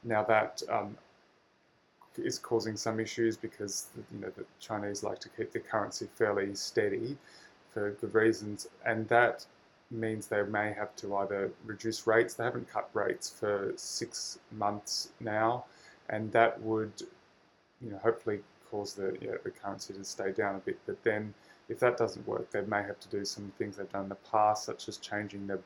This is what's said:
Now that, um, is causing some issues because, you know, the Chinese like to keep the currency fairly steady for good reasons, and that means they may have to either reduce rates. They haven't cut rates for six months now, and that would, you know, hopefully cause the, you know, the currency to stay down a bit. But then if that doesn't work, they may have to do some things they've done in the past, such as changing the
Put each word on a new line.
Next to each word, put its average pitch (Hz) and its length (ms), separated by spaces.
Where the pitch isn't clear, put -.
Now 110 200
that, 107 460
um, 107 280
is - 200
causing 113 380
some 110 240
issues 113 380
because, - 500
you 110 60
know, 98 160
the 101 80
Chinese 101 440
like 104 160
to - 100
keep - 240
the 113 60
currency 104 560
fairly 101 380
steady 110 640
for 104 180
good 101 220
reasons, 107 540
and 110 220
that 120 380
means 110 360
they 104 160
may 104 280
have 104 240
to 101 200
either 98 360
reduce 110 400
rates. 117 300
They 117 80
haven't - 280
cut - 220
rates - 340
for 101 480
six - 640
months 104 580
now, 113 460
and 107 220
that 117 300
would, 110 300
you 120 80
know, 101 80
hopefully 107 440
cause 101 240
the, 95 260
you 110 100
know, 107 140
the - 60
currency - 460
to 98 80
stay 95 280
down 101 220
a 98 60
bit. 98 260
But - 180
then 107 300
if 117 100
that 120 180
doesn't 107 300
work, - 240
they 104 100
may 104 220
have 101 160
to - 80
do 101 180
some 101 320
things 104 200
they've 98 140
done 98 120
in 98 60
the 98 60
past, 107 320
such - 260
as 104 80
changing 101 500
the 98 180